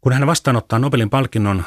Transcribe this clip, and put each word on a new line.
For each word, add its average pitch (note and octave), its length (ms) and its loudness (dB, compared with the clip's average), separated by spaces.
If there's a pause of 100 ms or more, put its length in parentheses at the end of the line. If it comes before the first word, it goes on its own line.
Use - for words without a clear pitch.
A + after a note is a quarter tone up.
Kun C3 120 0
hän C#3 140 0
vastaanottaa B2+ 520 0
Nobelin B2 320 0
palkinnon G#2 560 -2